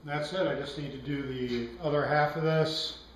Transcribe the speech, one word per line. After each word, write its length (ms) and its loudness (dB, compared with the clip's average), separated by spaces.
That's 240 -2
it. 140 2
I 80 2
just 240 -6
need 140 -6
to 60 -10
do 220 -4
the 480 -2
other 240 2
half 280 4
of 80 -2
this 580 2